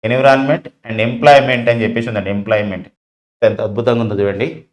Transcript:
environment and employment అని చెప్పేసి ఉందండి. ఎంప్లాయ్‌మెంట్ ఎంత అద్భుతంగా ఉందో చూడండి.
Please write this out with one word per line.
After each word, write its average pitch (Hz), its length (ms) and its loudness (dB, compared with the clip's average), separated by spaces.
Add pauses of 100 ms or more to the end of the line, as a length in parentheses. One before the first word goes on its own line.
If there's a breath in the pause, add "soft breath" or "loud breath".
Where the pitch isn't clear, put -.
environment 135 580 2 (260)
and 110 80 -6
employment 120 720 2
అని 117 120 0
చెప్పేసి 117 260 -2
ఉందండి. 101 220 -4
ఎంప్లాయ్‌మెంట్ 101 580 -4 (540)
ఎంత 107 180 2
అద్భుతంగా 113 400 -2
ఉందో 104 140 -4
చూడండి. 101 480 -4 (100)